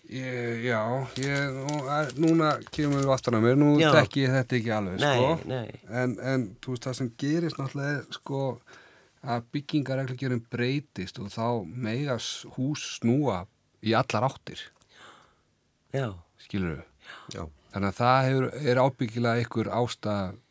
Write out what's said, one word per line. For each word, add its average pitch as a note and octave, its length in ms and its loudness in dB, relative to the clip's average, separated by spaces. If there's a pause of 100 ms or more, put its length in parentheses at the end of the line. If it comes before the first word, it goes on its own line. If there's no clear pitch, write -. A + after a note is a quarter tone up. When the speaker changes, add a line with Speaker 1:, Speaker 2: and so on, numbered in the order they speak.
Speaker 1:
Ég, B2 560 -4
já, A#2 200 0 (320)
ég, C#3 400 -2
nú, C3+ 240 -4 (100)
er, D3 280 0
núna D#3+ 340 4 (160)
kemur C#3+ 360 0
við C3+ 120 2
aftan B2 260 2
að A2 60 6
mér, B2 120 6
nú D3 200 8
Speaker 2:
Já. D#3+ 140 8
Speaker 1:
þekki C3+ 340 6
ég B2+ 100 2
þetta B2+ 240 2
ekki A2+ 140 0
alveg, G2 260 -2
Speaker 2:
Nei, C#3+ 140 4
Speaker 1:
sko. B2+ 160 4 (160)
Speaker 2:
nei. B2 240 -6 (220)
Speaker 1:
En, B2 280 0
en, C3 240 0 (140)
þú - 180 -8
veist, A#2+ 100 -10
það B2+ 140 -6
sem B2+ 160 -4
gerist D#3 460 -2
náttúrulega C#3 340 -4
er, C3 140 -6
sko, - 320 -6 (840)
að A#2+ 240 -4
byggingarreglugerðin C3 1000 -4
breytist A#2+ 720 -4
og G2+ 100 -8
þá A2+ 160 -4 (140)
mega A#2 580 -4
s-, - 300 -8
hús C#3 420 -4
snúa A#2 540 2 (380)
í G#2+ 120 2
allar A#2 320 2
áttir. - 340 -8 (1300)
Speaker 2:
Já. C3+ 160 -2 (260)
Speaker 1:
Skilurðu? F2 460 -4 (440)
Speaker 3:
Já. F2 200 -10 (200)
Speaker 1:
Þannig G2 220 -2
að F#2+ 80 -4
það B2 240 4
hefur, C3 260 2 (140)
er B2+ 220 2
ábyggilega A#2+ 580 0
einhver A2+ 300 -2
ástæða G2+ 640 -2 (160)